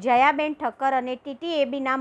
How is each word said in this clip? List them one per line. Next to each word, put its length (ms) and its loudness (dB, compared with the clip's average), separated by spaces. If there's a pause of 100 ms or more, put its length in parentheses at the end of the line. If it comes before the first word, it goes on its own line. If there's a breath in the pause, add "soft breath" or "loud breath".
જયાબેન 560 4
ઠક્કર 380 -2
અને 140 -6
ટી 220 -12
ટી 240 -2
એ 140 0
બીના 260 -2